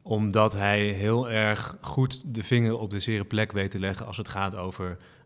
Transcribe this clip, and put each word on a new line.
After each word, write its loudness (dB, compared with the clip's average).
omdat 4
hij 2
heel 0
erg 0
goed 0
de -4
vinger 4
op -6
de -4
zere 0
plek 0
weet 0
te -4
leggen -4
als -10
het -8
gaat -2
over, -6